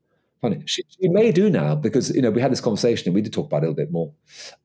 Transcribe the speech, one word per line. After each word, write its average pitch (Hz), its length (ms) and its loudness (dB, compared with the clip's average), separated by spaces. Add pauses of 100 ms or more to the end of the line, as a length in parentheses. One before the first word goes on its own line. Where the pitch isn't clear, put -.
(400)
Funny. - 260 -2
She, - 200 -6
she 185 220 -2
may 208 240 4
do 196 180 2
now 147 240 0
because, 120 400 0
you 139 80 2
know, 117 80 4
we 110 100 0
had 127 120 2
this - 80 -2
conversation 113 480 0
and 87 80 0
we 107 40 4
did - 120 -6
talk 80 140 -4
about 76 180 0
it - 20 0
a 80 40 0
little 76 40 -4
bit 78 160 -4
more. 82 220 -4 (520)